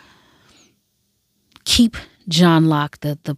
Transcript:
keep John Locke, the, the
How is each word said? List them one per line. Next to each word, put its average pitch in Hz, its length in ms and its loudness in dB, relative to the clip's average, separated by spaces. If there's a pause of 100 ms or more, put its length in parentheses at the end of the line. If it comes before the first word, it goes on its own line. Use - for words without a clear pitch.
(1700)
keep - 320 0 (300)
John 165 380 2
Locke, 147 360 -2
the, 147 220 -8
the 147 140 -8